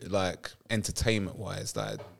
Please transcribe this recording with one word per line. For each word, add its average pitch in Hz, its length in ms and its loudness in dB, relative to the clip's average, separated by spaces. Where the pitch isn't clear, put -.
like 92 440 0
entertainment 107 680 2
wise, - 380 -6
like 104 240 -2